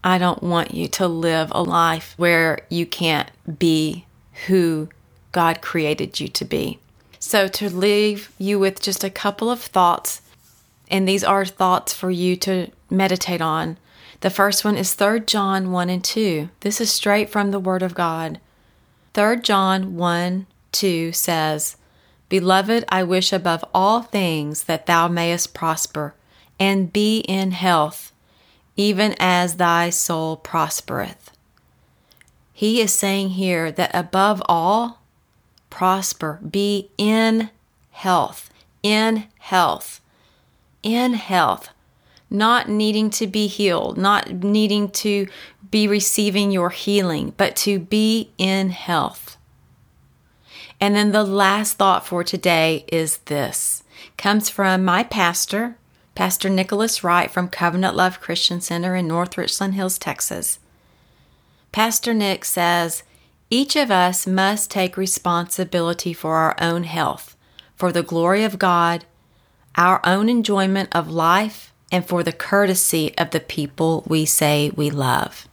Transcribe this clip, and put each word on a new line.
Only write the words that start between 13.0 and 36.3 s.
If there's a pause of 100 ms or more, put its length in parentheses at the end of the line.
on. (420)
The
first
one
is
Third
John
one
and
two. (100)
This
is
straight
from
the
Word
of
God. (720)
Third
John
one, (240)
two
says, (520)
"Beloved,
I
wish
above
all
things
that
thou
mayest
prosper (460)
and
be
in
health, (640)
even
as
thy
soul
prospereth." (1200)
He
is
saying
here
that
above
all, (720)
prosper,